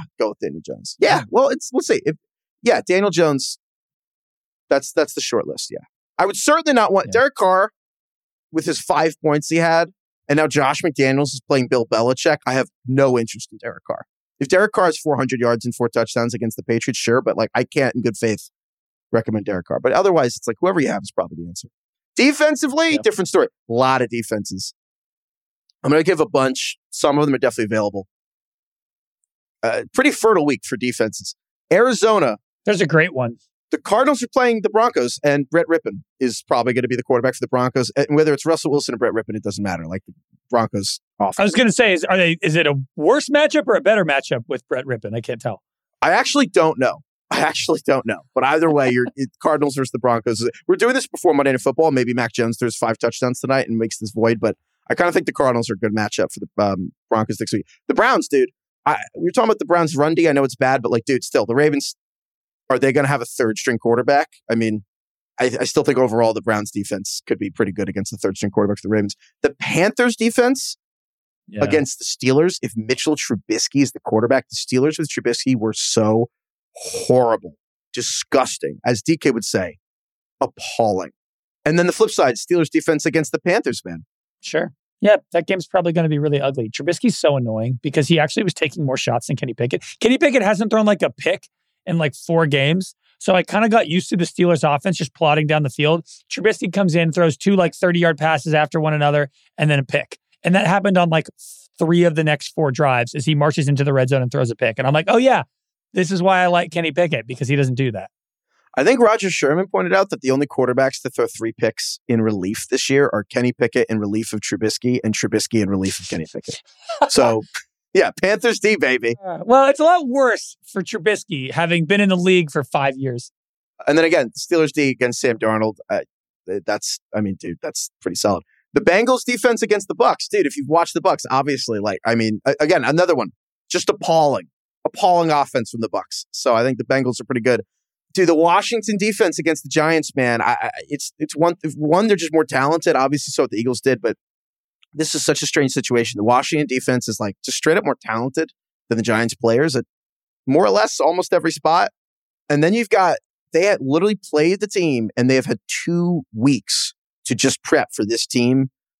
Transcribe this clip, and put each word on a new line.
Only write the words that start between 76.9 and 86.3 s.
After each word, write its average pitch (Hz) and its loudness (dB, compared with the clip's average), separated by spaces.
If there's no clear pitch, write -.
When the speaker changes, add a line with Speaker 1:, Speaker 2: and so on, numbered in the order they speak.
Speaker 1:
disgusting, - -4
as 120 0
D 160 0
K 143 0
would 113 -2
say, 90 -4
appalling. 104 -4
And 160 2
then 175 4
the 170 0
flip - 2
side, 135 2
Steelers 170 0
defense 156 0
against 160 -2
the - -4
Panthers, 175 -2
man. 82 -14
Speaker 2:
Sure. - -4
Yeah, 202 6
that 170 0
game's 185 -4
probably 175 0
gonna 165 2
be 151 0
really 143 0